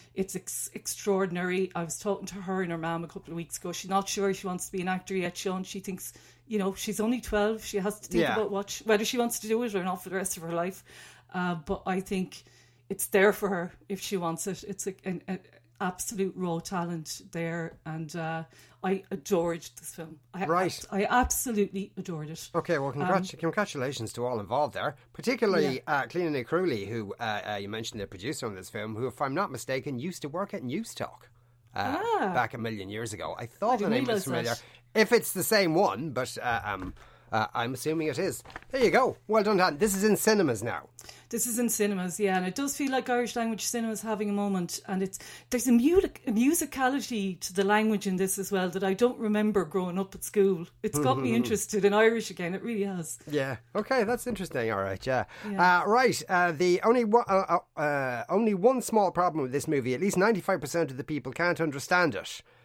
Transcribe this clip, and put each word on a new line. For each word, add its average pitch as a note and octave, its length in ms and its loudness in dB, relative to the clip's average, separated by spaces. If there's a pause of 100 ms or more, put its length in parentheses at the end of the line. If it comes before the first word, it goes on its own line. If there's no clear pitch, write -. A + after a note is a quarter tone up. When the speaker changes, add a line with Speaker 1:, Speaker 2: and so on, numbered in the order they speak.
(140)
Speaker 1:
it's F#3+ 220 -4
ex-, - 380 -8
extraordinary. F#3 1000 -2
I E3+ 100 -2
was D#3 140 -8
talking G3 300 -4
to E3+ 80 -12
her F#3+ 260 -2
and F3 100 -2
her E3+ 60 -4
mum E3+ 260 -2
a E3 40 -12
couple E3 240 -14
of E3 40 -6
weeks E3+ 200 -8
ago. F3 160 -8
She's F3+ 180 -8
not G3 180 2
sure G3 260 0
she G3 120 -8
wants F3+ 200 -4
to - 60 -12
be F#3 100 -4
an F3+ 60 -2
actor F#3 260 -4
yet, F3 220 -2
Sean. F#3 280 -4
She G3 160 -10
thinks, - 320 -10 (340)
you G#3+ 120 -2
know, F#3+ 160 0
she's G#3+ 260 -4
only A3+ 200 2
twelve. G#3+ 440 0
She - 140 -4
has G3+ 220 -2
to - 80 -18
think - 140 2
Speaker 2:
Yeah. C3+ 120 2
Speaker 1:
about G#3+ 160 0
what G3+ 200 -4
she, - 140 -10
whether A3 200 4
she B3 140 -2
wants A#3 220 0
to G#3+ 80 -10
do A3+ 140 2
it A3 120 -4
or F3+ 100 0
not F#3 180 -4
for F#3 80 -12
the F#3 60 -4
rest G3 200 -4
of E3+ 60 -12
her E3 100 -6
life. F3 320 -4 (480)
Uh, F3+ 220 -2
but F3 320 -6
I F#3+ 140 0
think F#3 420 -6 (480)
it's - 160 -6
there G3+ 260 6
for G3+ 160 -2
her F3+ 240 -2 (160)
if G3 120 -6
she - 180 -4
wants E3 280 -2
it. F#3+ 180 -8
It's - 220 -8
a, F#3+ 80 -6 (100)
an, F#3 220 -4
a, F#3 120 -6 (460)
absolute F#3 520 -4
raw F3 240 -2
talent E3+ 640 -6 (100)
there, E3 440 -6 (100)
and, D#3+ 300 -8
uh, D#3+ 280 -6 (380)
I F#3+ 280 0
adored E3+ 560 0 (120)
this - 160 -16
film. D#3+ 240 -14 (160)
I F#3 120 -4
Speaker 2:
Right. E3+ 320 2 (140)
Speaker 1:
ab-, G3 80 0
I G#3 80 2
absolutely G3 880 0
adored D#3+ 340 -8
it. - 240 -12
Speaker 2:
Okay, E3 240 2
well, C#3 140 -2
congratu- F3+ 420 0
Speaker 1:
Um, - 60 -14
Speaker 2:
congratulations C#3+ 720 -2
to A#2+ 120 -4
all B2 140 -2
involved A#2 340 0
there, G#2 220 -4 (160)
particularly, F#3 640 2
Speaker 1:
Yeah. - 100 -6
Speaker 2:
uh, C#3+ 200 2
Clíona E3+ 260 -2 (100)
Ní A#2 40 -8
Chrúlaigh, D3 420 0
who, G#2+ 320 -6
uh, G#2+ 200 -2 (120)
uh, G#2 40 -4
you G2+ 120 -6
mentioned, A2 320 -8
the G2 60 -6
producer A#2+ 400 -8
on G#2 80 -6
this F2+ 160 -12
film, G#2+ 260 -6
who, B2 100 -4
if A#2 160 -8
I'm C3+ 120 -2
not F#3+ 160 -2
mistaken, C3 480 -6
used E3+ 240 -8
to D3 60 -8
work F3+ 240 -6
at G3+ 100 -8
News D#3 320 -6
Talk, - 360 -10 (440)
uh, C4 220 -2 (240)
Speaker 1:
Ah. G3 140 2
Speaker 2:
back A#2+ 200 2
a B2 40 -8
million G#2+ 320 -6
years G#2+ 240 -6
ago. E2 240 -6
I A#2 80 -10
thought A3+ 280 0
Speaker 1:
I - 20 2
Speaker 2:
the - 80 -2
Speaker 1:
didn't G3 80 2
Speaker 2:
name C4+ 120 2
was A3 220 0
Speaker 1:
realise A#2 240 0
Speaker 2:
familiar. - 0 - (440)
Speaker 1:
that. G#3+ 60 6
Speaker 2:
If G#3+ 120 6
it's A3+ 200 2
the F3+ 120 -2
same F#3+ 300 4
one, D#3+ 360 2
but, B2 300 -4
uh, A#2 240 0
um, F#2+ 300 -4 (380)
uh, A2 200 2
I'm A#2+ 220 -2
assuming D#3 340 -2
it C3 100 -2
is. E3+ 260 -2 (260)
There C4 140 2
you F#3 80 6
go. A#3 240 4 (100)
Well G#3+ 160 4
done, G#3 140 4
Dan. F3 220 4
This G3 180 2
is G3 80 0
in G#3 120 6
cinemas E3 460 4
now. F2+ 260 -4 (420)
Speaker 1:
This A#3 180 -2
is A3+ 100 -2
in A#3+ 100 2
cinemas, G3 520 0
yeah, F#3+ 160 4
and F#3 100 2
it F#3 80 -4
does C#4 220 -2
feel C4+ 160 -2
like B3+ 180 0
Irish A#3+ 240 0
language A3+ 300 -2
cinema A3+ 280 -2
is G#3 100 -6
having G#3+ 280 -2
a - 20 0
moment, G3 540 0
and F#3+ 160 -2
it's, F#3+ 160 -6 (320)
there's B3 160 0
a B3+ 60 6
music-, E4 560 6
a - 20 -2
musicality B3+ 1120 0
to - 120 -8
the G3 120 2
language G#3 420 4
in F#3 100 0
this F#3+ 220 0
as F#3+ 140 -4
well F#3 160 2
that F#3 160 -2
I F#3+ 100 2
don't A#3+ 240 2
remember G#3+ 460 2
growing F3+ 340 -2
up G3 160 -4
at - 80 -12
school. F#3+ 440 2 (180)
It's - 160 0
got C#3 180 4
me B2+ 160 2
Speaker 2:
<laughs> A#3 60 4
Speaker 1:
interested G#3+ 440 0
in G3+ 80 8
Irish A3 380 6
again, F3 240 -4
it - 80 -6
really A3 220 -2
has. F#3 420 -6
Speaker 2:
Yeah. C3+ 300 -2 (180)
Okay, A3 300 2
that's A#3+ 240 -2
interesting. D#3+ 420 -2
All G2+ 100 0
right, F#2+ 240 -2
yeah. B2+ 200 2 (260)
Speaker 1:
Yeah. F3+ 320 6
Speaker 2:
Uh, - 60 -2
right, A#3 400 4
uh, F3 240 4
the F3 300 2
only A#3 220 6
one, A3 220 6
uh, F#3 320 2 (180)
uh, E3 40 -6
uh, C3+ 480 0
only G#3 260 4
one A#3 260 4
small G#3 300 2
problem D#3+ 320 2
with B2+ 80 -2
this C3 160 -2
movie. C3 280 2
At C3 60 -2
least F#3+ 160 2
ninety-five F#3+ 440 2
percent D3+ 320 -2
of B2+ 60 -10
the C#3 60 -8
people C#3 280 -6
can't E3+ 280 0
understand D#3+ 540 2
it. - 280 -8 (220)